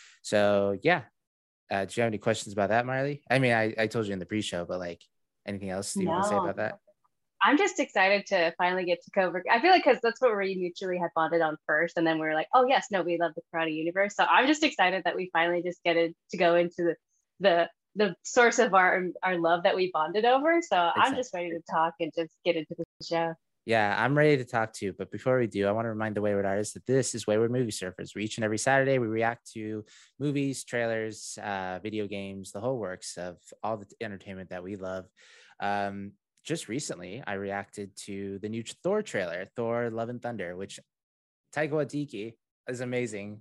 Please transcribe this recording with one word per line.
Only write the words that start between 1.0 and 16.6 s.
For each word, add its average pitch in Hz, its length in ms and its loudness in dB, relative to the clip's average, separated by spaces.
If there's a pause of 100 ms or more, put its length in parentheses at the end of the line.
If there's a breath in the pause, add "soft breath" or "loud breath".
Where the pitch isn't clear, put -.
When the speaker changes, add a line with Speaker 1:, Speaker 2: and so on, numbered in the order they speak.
Speaker 1:
Uh, 98 160 -2
do - 100 -12
you 120 60 0
have 117 80 2
any 104 80 -4
questions 107 360 -2
about 98 160 0
that, 117 140 2
Marley? 135 460 -4
I 127 80 4
mean, 127 160 4
I, 110 240 2
I 110 80 2
told 110 220 -2
you 101 60 -4
in 95 40 -4
the 87 80 -6
pre-show, 95 400 -4
but, 90 140 -6
like, 87 240 -10 (420)
anything 202 240 -6
else 190 260 -4
you 190 120 -2
wanna 170 160 0
say 208 80 0
Speaker 2:
No. 202 120 0
Speaker 1:
about - 120 -4
that? - 240 -6 (640)
Speaker 2:
I'm 240 160 6
just 381 200 0
excited 202 480 2
to 175 300 0
finally 180 280 0
get 175 180 -2
to - 80 -20
Cobra 185 320 0
Kai. 220 140 2
I 240 40 2
feel 339 80 6
like 349 140 8
'cause 262 180 6
that's 226 180 0
what 240 160 4
we 190 200 -2
mutually 180 420 -4
had 175 160 -4
bonded 165 280 2
on 156 160 0 (100)
first, 160 300 0
and 165 100 2
then 160 100 2
we 156 80 -2
were 156 80 0
like, 156 220 0
"Oh, 254 100 6
yes, 247 240 2
no, 190 140 0
we 170 160 0
love 165 160 0
the 170 80 -12 (100)
Karate 165 220 -2
Universe." 180 400 -2
So 190 80 2
I'm 202 240 6
just 302 160 2
excited 190 400 2
that 170 120 0
we 180 160 -4
finally 170 300 2
just 175 220 -6
get 170 120 2
it, 165 200 2 (160)
to - 60 -6
go 175 180 4
into 175 220 2